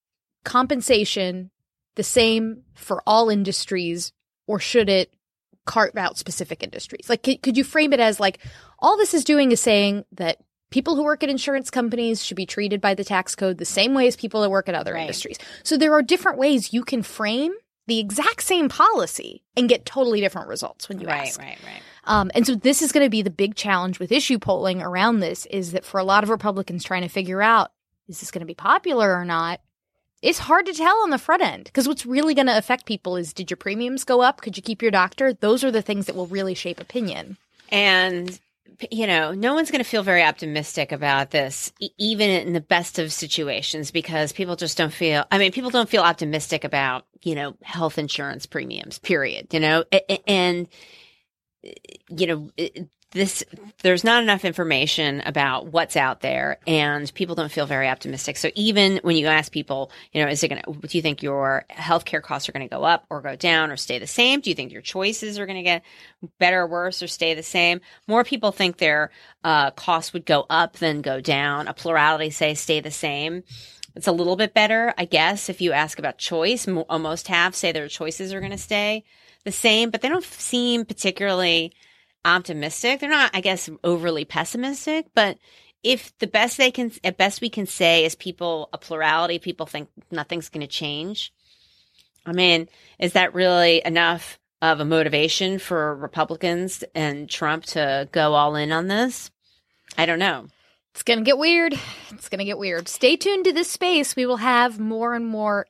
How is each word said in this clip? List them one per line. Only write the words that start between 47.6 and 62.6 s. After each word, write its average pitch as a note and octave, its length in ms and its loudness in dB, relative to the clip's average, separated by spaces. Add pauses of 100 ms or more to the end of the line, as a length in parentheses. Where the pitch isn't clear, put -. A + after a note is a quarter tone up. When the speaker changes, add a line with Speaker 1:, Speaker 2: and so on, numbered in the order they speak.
Speaker 2:
health E3 340 -4
insurance C#3+ 480 -6
premiums, B2+ 540 -10
period, C3+ 560 -2
you D#3 60 0
know? D#3 300 4
A-, F#3+ 220 4
a-, - 180 -2
and, F3+ 380 0 (1400)
you E3+ 160 -2
know, D3+ 320 -4
it, E3+ 320 -8 (220)
this, F#3+ 300 -2 (400)
there's F#3 220 4
not A#3 180 6
enough G3+ 220 2
information D#3 800 0
about C#3 440 -2
what's D#3+ 300 -2
out C3 240 0
there, C3 440 -2
and D3 480 0
people F3 220 -6
don't D#3 160 -4
feel D3 160 -2
very C3+ 220 0
optimistic. C3+ 480 -6
So - 180 -4
even G3+ 480 4
when E3+ 140 4
you D3+ 100 2
ask D#3 240 2
people, C3+ 400 -6 (220)
you D3+ 100 0
know, C#3+ 80 2
is D3 140 -2
it D#3+ 40 2
gonna, - 140 -8
do D3+ 340 -8
you E3 60 0
think D3+ 180 -2
your C#3 520 -2
healthcare D#3+ 500 -2
costs C#3+ 260 -6
are - 40 -12
gonna C3+ 160 -10